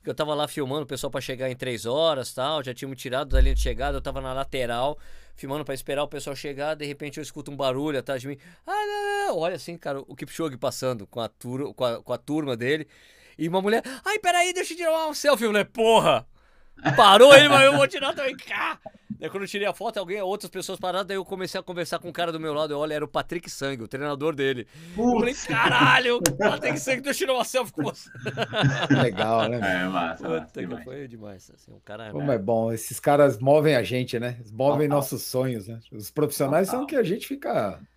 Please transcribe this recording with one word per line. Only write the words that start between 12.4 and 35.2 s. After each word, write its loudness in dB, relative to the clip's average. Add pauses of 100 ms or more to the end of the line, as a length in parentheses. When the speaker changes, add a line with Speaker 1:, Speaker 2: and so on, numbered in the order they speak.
Speaker 1:
dele, -2 (500)
e -4
uma 0
mulher, 0 (240)
"Ai, -2
peraí, 2
deixa -6
eu -12
tirar -2
uma -6
selfie." 2
Eu 2
falei, 2
"Porra, 4 (680)
parou 12
aí, 12
mas 8
eu 8
vou 4
tirar -4
também." -4
Cá! -6 (380)
Daí -8
quando -8
eu -8
tirei -2
a 0
foto, -6
alguém, -6
outras -4
pessoas -8
pararam, -4
daí -8
eu -6
comecei -8
a -8
conversar -6
com -12
o -16
cara -4
do -8
meu -6
lado, -2
eu, -4
olha, -4
era -4
o -14
Patrick -6
Sang, -8
o -12
treinador -6
dele. -2 (300)
Eu -2
falei, 2
Speaker 2:
Putz. -12
Speaker 1:
"Caralho, 4 (180)
Patrick 0
Sang, -2
deixa -4
eu -4
tirar 0
uma -2
selfie -4
com -6
você." -8
<laughs> -2
Speaker 3:
Legal, 0
né, -4
meu? -2
Speaker 2:
É, -2
massa, -4
Speaker 1:
Puta, -4
Speaker 2:
massa, -20
Speaker 1:
que -12
Speaker 2:
demais. -10
Speaker 1:
foi -14
demais, -20
assim, -20
um -20
cara, -14
Speaker 3:
Pô, -8
Speaker 1:
né? -6
Speaker 3:
mas 2
é -2
bom, 0
esses -10
caras 4
movem 4
a 2
gente, -4
né? -6
Eles -20
movem 0
Speaker 2:
Total. 2
Speaker 3:
nossos -4